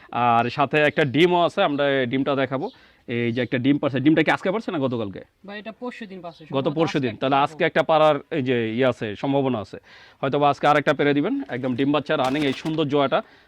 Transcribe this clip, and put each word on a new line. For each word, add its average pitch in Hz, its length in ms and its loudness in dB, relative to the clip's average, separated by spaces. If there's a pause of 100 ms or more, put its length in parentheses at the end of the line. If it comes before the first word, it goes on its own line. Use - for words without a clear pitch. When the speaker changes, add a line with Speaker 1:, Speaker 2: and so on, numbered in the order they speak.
(120)
Speaker 1:
আর 120 380 2
সাথে 147 280 0
একটা 151 260 2
ডিমও 170 400 2
আছে, 180 180 0
আমরা 143 380 2
এই 127 60 0
ডিমটা 135 300 -2
দেখাবো। 135 340 -2 (360)
এই 120 260 -2
যে 123 100 -2
একটা 123 160 -4
ডিম 139 200 2
পারছে, 135 220 -2
ডিমটা 156 220 4
কি 156 80 2
আজকে - 220 0
পারছে 226 180 -6
না 175 80 -4
গতকালকে? 117 420 -4 (260)
Speaker 2:
ভাই, 202 120 -14
এটা 208 140 -14
পরশুদিন 214 480 -14
পারছে, 165 240 -18
Speaker 1:
গত 143 60 -20
Speaker 2:
সম্ভবত 143 240 -2
Speaker 1:
পরশুদিন। 147 360 0
Speaker 2:
আজকে 104 100 -12
Speaker 1:
তাহলে 139 160 2
Speaker 2:
একটা 147 160 2
Speaker 1:
আজকে 156 120 -2
একটা 156 180 0
পারার 156 340 4 (140)
এই 156 120 -2
যে 120 320 0
ইয়ে 127 120 2
আছে, 113 300 -2
সম্ভাবনা 135 420 0
আছে। 92 200 -12 (420)
হয়তো 143 180 -2
বা 143 120 4
আজকে 143 160 -2
আরেকটা 147 260 4
পেরে 143 220 2
দিবেন। 226 340 0
একদম 127 280 -4
ডিম 139 160 0
বাচ্চা 151 240 0
রানিং 139 280 0
এই 135 80 0
সুন্দর 160 320 -2
জোড়াটা 143 380 0 (260)